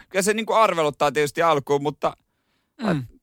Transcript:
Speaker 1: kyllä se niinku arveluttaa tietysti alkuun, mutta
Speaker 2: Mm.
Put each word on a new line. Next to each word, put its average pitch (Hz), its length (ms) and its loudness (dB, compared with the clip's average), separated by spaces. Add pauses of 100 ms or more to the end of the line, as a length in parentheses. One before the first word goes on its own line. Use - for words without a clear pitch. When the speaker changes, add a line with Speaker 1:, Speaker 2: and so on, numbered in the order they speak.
Speaker 1:
kyllä 190 140 -2
se 208 100 0
niinku 214 200 -4
arveluttaa 165 580 2
tietysti 147 300 -2
alkuun, 143 420 0
mutta 151 340 -6 (680)
Speaker 2:
Mm. 165 200 -2 (200)